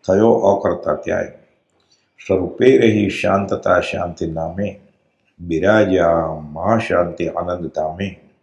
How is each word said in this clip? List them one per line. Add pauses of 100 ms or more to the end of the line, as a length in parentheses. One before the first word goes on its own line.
થયો
અકર્તા
ત્યાય. (1000)
સ્વરૂપે
રહી
શાંતતા
શાંતિ
નામે, (600)
બિરાજ્યા
મહાશાંતિ
આનંદ
ધામે. (240)